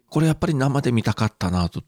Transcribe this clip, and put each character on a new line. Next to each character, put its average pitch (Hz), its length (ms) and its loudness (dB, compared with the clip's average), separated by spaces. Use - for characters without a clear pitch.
こ 156 100 -2
れ 160 80 4
や 156 60 2
っ - 40 -4
ぱ 170 100 -2
り 156 80 0
生 135 260 0
で 131 100 0
見 113 120 0
た 110 100 0
か 110 120 -2
っ - 120 -2
た 90 120 -2
な 90 200 0
と - 180 -10